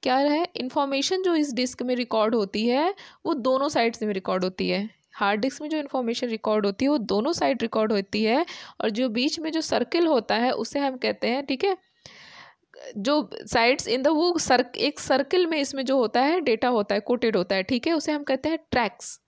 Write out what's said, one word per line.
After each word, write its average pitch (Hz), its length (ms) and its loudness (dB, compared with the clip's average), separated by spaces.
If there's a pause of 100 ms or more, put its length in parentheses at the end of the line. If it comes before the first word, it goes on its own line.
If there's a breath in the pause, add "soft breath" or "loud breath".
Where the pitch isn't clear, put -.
क्या 254 140 2
है? 294 260 2 (120)
इन्फॉर्मेशन 277 680 -2
जो 349 120 2
इस 294 180 0
डिस्क 247 300 -4
में 247 120 0
रिकॉर्ड 226 400 0
होती 208 320 0
है 294 260 2 (320 loud breath)
वो 330 80 0
दोनों 262 360 0
साइड्स 233 340 0
में 214 100 -2
रिकॉर्ड 185 300 -2
होती 185 260 -2
है। 190 180 -2 (280)
हार्ड 202 260 0
डिस्क 262 200 -2
में 302 80 -6
जो 311 80 -2
इन्फॉर्मेशन 254 500 -4
रिकॉर्ड 214 380 0
होती 202 200 -2
है 277 40 4
वो 302 80 2 (100)
दोनों 220 260 0
साइड 277 280 0
रिकॉर्ड 220 300 0
होती 208 320 -2
है, 247 220 2 (360 loud breath)
और - 80 0
जो 240 200 0
बीच 247 300 0
में 311 120 -4
जो 320 120 -2
सर्कल 330 440 0
होता 233 280 2
है 240 180 2
उसे - 260 -4
हम 269 180 -2
कहते 285 300 -2
हैं, 262 180 -2
ठीक 269 180 -2
है, 392 140 2 (1200 loud breath)
जो 214 160 -2 (300)
sides 240 440 2
in 262 160 -2
the, 302 120 4
वो 349 240 2
सर्क-, 254 380 0
एक 294 220 -2
सर्कल 277 480 2
में 320 120 -2
इसमें 269 260 -4
जो 269 120 2
होता 233 240 2
है 311 200 2
डेटा 254 260 2
होता 214 280 2
है, - 60 0
कोटेड 240 360 0
होता 190 180 0
है, 190 80 0
ठीक 240 240 0
है, 330 60 2
उसे 311 180 0
हम 294 120 -2
कहते 269 260 -2
हैं 320 80 -2 (140)
ट्रैक्स - 560 -2